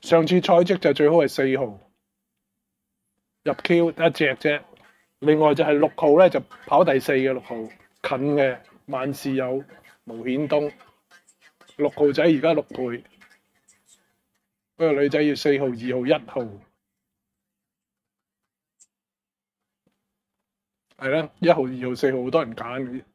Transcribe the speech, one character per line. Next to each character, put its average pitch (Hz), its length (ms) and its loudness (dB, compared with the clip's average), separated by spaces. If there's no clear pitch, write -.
上 165 240 2
次 180 140 4
賽 185 140 2
績 180 240 2
就 156 140 0
最 147 160 4
好 165 100 4
係 143 100 2
四 135 280 -2
號 135 80 -4
入 143 100 -2
Q 170 360 2
一 165 200 0
隻 143 240 -2
啫， 147 280 -4
另 151 180 2
外 151 160 4
就 151 80 -2
係 151 120 2
六 151 220 2
號 151 220 4
呢， 185 100 8
就 147 120 0
跑 156 180 4
第 143 140 0
四 135 140 -4
嘅 135 200 0
六 127 80 -6
號， 123 220 -14
近 135 720 -6
嘅 135 260 0
萬 139 280 -6
事 139 180 -6
有、 131 320 -4
毛 117 140 -16
顯 127 320 -4
東， 147 240 -2
六 147 120 0
號 147 240 0
仔 151 120 0
而 160 160 4
家 160 120 0
六 151 100 -2
倍， 120 420 -8
不 160 100 -4
過 156 80 2
女 143 160 2
仔 151 140 0
要 147 140 0
四 143 220 0
號、 139 80 -2
二 127 40 -2
號、 120 60 -8
一 127 360 -2
號， - 140 -8
係 131 140 -8
啦， 151 280 -2
一 170 100 0
號、 156 140 4
二 127 260 -6
號、 127 60 -4
四 131 160 0
號 131 140 -4
好 127 60 -8
多 156 140 0
人 113 120 -14
揀 123 480 -10